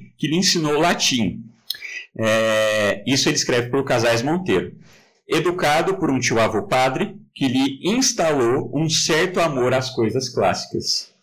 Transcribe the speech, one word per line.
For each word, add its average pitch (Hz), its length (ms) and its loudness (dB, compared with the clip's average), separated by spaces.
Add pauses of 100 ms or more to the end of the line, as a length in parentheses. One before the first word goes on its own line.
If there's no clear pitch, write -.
(200)
que - 80 -2
lhe 151 100 -2
ensinou 156 440 2
latim." 131 640 0 (720)
É, 110 920 0
isso 135 220 0
ele 147 80 0
escreve 120 340 0
pro 135 140 0
Casais 117 380 2
Monteiro. 131 500 -2 (560)
"Educado 170 680 0
por 160 140 0
um 131 80 2
tio 117 220 0
avô 104 260 0
padre, 131 480 0 (200)
que 135 140 0
lhe 131 360 0
instalou 160 920 2
um 160 140 0
certo 175 520 0
amor 131 340 2
às 123 160 -2
coisas 117 380 0
clássicas." - 800 -2 (140)